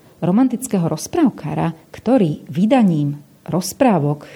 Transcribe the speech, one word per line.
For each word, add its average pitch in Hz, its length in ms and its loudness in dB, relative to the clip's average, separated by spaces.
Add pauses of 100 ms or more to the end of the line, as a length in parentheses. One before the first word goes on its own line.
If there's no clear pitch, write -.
(220)
romantického 202 640 0
rozprávkára, 160 880 -2 (160)
ktorý 208 560 0
vydaním 165 800 0 (240)
rozprávok 156 880 0